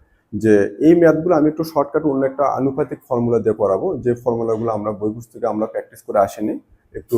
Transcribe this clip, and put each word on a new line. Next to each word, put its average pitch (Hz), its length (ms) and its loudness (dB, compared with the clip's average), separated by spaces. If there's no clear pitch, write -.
যে 107 200 2
এই 160 160 6
ম্যাথগুলো 165 400 4
আমি 151 140 4
একটু 156 140 -4
শর্টকাট 147 420 -2
অন্য 135 200 0
একটা 135 200 -2
আনুপাতিক 135 500 -2
ফর্মুলা 120 320 0
দিয়ে 107 220 0
করাবো, 101 260 0
যে 120 140 -2
ফর্মুলাগুলো 113 480 -2
আমরা 107 200 -4
বই 104 220 -4
পুস্তকে 117 400 -10
আমরা 107 140 -2
প্র্যাকটিস - 340 -10
করে 107 180 -2
আসিনি, 104 340 0
একটু 110 220 -4